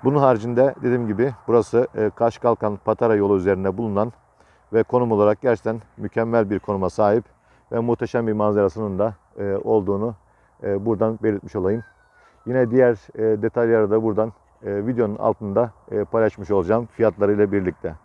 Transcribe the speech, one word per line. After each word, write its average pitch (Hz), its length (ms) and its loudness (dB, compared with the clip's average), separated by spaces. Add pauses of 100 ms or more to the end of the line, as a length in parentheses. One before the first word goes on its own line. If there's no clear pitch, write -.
Bunun 143 140 2
haricinde 123 640 4
dediğim 120 240 0
gibi 110 280 0 (140)
burası, 117 460 2
e, 107 160 -2
Kaş 117 280 -2
Kalkan 110 460 -2
Patara 113 300 0
yolu 101 220 2
üzerine 95 400 0
bulunan 110 360 -4 (600)
ve 110 100 2
konum 120 300 0
olarak 104 280 2
gerçekten 117 420 -2 (140)
mükemmel 113 540 -2
bir 101 80 0
konuma 95 320 -2
sahip 107 340 2 (480)
ve 117 60 -4
muhteşem 117 480 -2
bir 110 60 -2
manzarasının 104 680 0
da, 104 160 -2 (240)
e, 98 260 -4
olduğunu, 104 500 -2 (480)
e, 101 240 -4
buradan 110 360 -2
belirtmiş 110 340 -4
olayım. 104 280 -4 (600)
Yine 123 240 0
diğer, 123 280 4 (160)
e, 110 280 -2
detayları 113 480 2
da 110 120 2
buradan, 110 300 -2 (300)
e, 101 240 -4
videonun 113 300 -2
altında, 107 540 -2 (200)
e, 104 140 -2
paylaşmış 107 460 -2
olacağım 104 360 0
fiyatlarıyla 104 680 0
birlikte. 92 420 -4 (100)